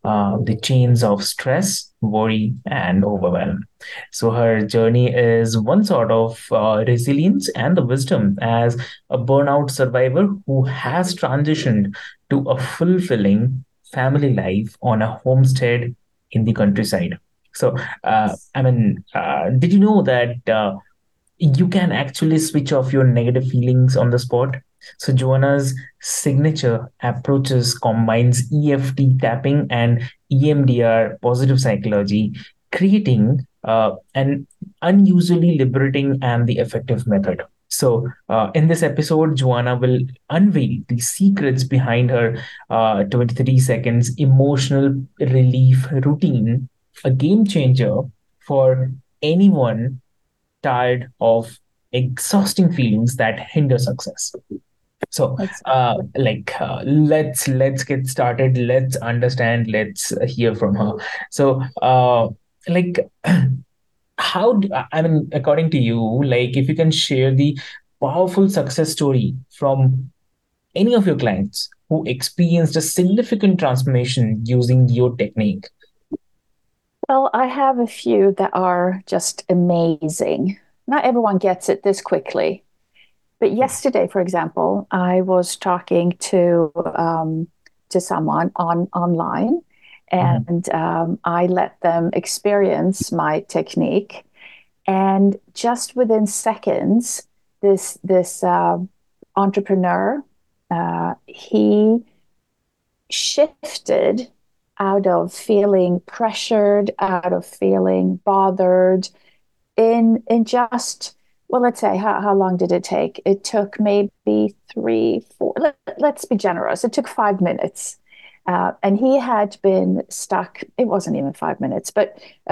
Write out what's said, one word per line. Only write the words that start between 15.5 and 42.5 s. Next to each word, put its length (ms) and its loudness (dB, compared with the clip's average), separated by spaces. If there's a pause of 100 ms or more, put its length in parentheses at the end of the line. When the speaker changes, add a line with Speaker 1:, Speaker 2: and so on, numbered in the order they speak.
Speaker 1:
in 140 0
the 80 0
countryside. 680 -2 (340)
So, 220 0 (280)
uh, 320 0 (200)
I 80 -2
mean, 400 2 (100)
uh, 380 -4
did 200 2
you 80 6
know 220 4
that, 480 -2
uh, 280 0 (600)
you 300 2
can 240 0
actually 460 0
switch 340 -2
off 220 0
your 100 4
negative 420 2
feelings 520 2
on 140 2
the 80 2
spot? 360 -2 (420)
So 160 -2
Joanna's 600 2 (280)
signature 880 -2 (100)
approaches 760 0
combines 760 0
E 220 2
F 220 -2
T 220 4
tapping 520 0
and 320 0 (280)
E 220 2
M 140 2
D 180 2
R 380 2
positive 380 2
psychology, 760 0 (380)
creating, 760 2 (160)
uh, 320 0 (180)
an 320 -2 (360)
unusually 760 4
liberating 640 0
and 260 0
the 120 0
effective 480 -4
method. 340 0 (280)
So, 400 0 (180)
uh, 280 0
in 120 4
this 160 2
episode, 540 0
Joanna 400 0
will 220 2 (300)
unveil 500 2 (100)
the 100 -2
secrets 640 0
behind 460 0
her, 280 0 (320)